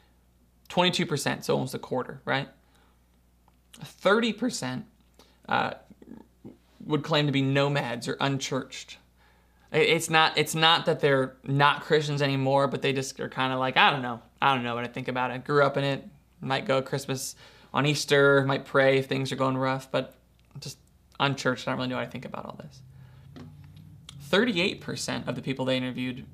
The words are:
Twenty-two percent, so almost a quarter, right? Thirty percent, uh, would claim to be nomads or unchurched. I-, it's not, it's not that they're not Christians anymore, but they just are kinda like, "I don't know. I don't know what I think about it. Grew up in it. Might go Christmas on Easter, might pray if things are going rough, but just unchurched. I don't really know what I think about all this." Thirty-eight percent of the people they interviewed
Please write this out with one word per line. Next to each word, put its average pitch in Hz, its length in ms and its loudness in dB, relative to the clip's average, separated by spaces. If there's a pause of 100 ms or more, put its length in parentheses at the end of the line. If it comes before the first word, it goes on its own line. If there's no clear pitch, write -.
(680)
Twenty-two 180 360 2
percent, - 400 -4
so 143 80 0
almost 131 200 -2
a 127 60 -8
quarter, 127 460 -8
right? 135 220 -2 (1300)
Thirty 214 520 2
percent, 135 520 -6 (600)
uh, - 260 0 (1120)
would 147 180 -2
claim 151 220 2
to 143 60 2
be 135 100 2
nomads 139 680 0
or 165 140 -4
unchurched. - 760 -4 (760)
I-, 156 60 4
it's 165 300 4
not, 160 280 4
it's 151 180 0
not 165 300 4
that 156 160 0
they're 135 420 2
not 139 380 2
Christians 147 400 2
anymore, 139 460 2
but - 140 -4
they 135 120 0
just 131 260 -6
are 127 100 -6
kinda 131 280 -2
like, 131 180 0
"I 185 160 8
don't 143 100 -2
know. 123 200 -6 (200)
I 139 140 4
don't 123 80 -2
know 120 120 -4
what 120 100 -4
I - 20 -6
think - 220 -8
about 127 220 -2
it. 127 120 -8
Grew 143 200 4
up 135 120 2
in 139 80 0
it. 139 240 -4 (320)
Might 135 260 -4
go 135 160 2
Christmas 135 540 -6 (380)
on 135 120 2
Easter, 139 600 6
might 139 180 0
pray 135 360 4
if 135 80 -4
things 135 260 -4
are - 20 -8
going 131 220 0
rough, 131 340 -2
but 131 240 -4 (440)
just - 180 -14 (420)
unchurched. 135 480 -2
I 135 40 -2
don't 131 60 -4
really 127 120 -4
know 127 80 -6
what 120 100 -6
I - 20 -12
think 131 160 -12
about - 200 -12
all - 160 -14
this." - 200 -18 (1400)
Thirty-eight 196 600 0
percent - 460 -8
of 127 80 -6
the - 60 -10
people 131 240 -6
they 131 120 0
interviewed 127 560 -6